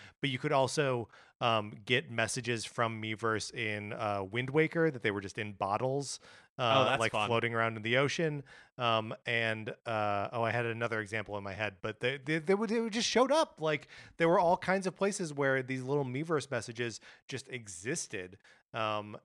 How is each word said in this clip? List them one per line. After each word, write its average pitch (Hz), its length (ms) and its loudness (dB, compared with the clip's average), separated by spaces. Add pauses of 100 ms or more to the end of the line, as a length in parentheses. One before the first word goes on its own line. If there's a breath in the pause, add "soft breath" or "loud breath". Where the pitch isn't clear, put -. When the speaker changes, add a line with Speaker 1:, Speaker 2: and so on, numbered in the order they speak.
(200 loud breath)
Speaker 1:
But 139 100 0
you 127 100 -2
could 151 100 -2
also, 135 580 2 (320 loud breath)
um, 110 300 2 (140)
get 123 260 2
messages 113 540 -2
from 113 360 -2
Miiverse 110 540 -2
in, 107 380 -4
uh, 101 320 -2
Wind 120 260 -4
Waker 160 400 2
that 127 140 -8
they 107 80 2
were 101 80 -2
just 95 180 -8
in 104 140 -6
bottles, 117 640 -2 (400 loud breath)
uh, 127 220 4
Speaker 2:
Oh, 127 60 6
that's 117 140 2
Speaker 1:
like, 113 120 2
Speaker 2:
fun. 107 160 0
Speaker 1:
floating 117 260 2
around 113 220 0
in 107 60 -10
the 117 160 2
ocean. 147 440 0 (360 loud breath)
Um, 113 360 2 (120)
and, 113 420 -2 (160)
uh, 104 480 0
oh, 117 100 -2
I 113 100 0
had 120 120 0
another 113 360 -2
example 104 360 -6
in 101 80 -6
my 98 80 -8
head, 101 300 -4
but 110 180 -6
they, 131 160 -2
they, 147 220 -2
they 165 160 2
would, 208 160 0
they 233 100 0
would 226 140 -4
just 233 140 0
showed 247 220 4
up. 302 300 2
Like, 156 280 -2 (280 loud breath)
there 165 100 4
were 170 140 6
all 175 160 4
kinds 190 300 0
of 180 100 -4
places 190 380 -2
where 135 280 2
these 127 200 -4
little 139 240 0
Miiverse 143 440 -2
messages 117 480 -4 (300 loud breath)
just - 220 -8
existed. 104 880 -8 (340 loud breath)
Um, 107 520 -4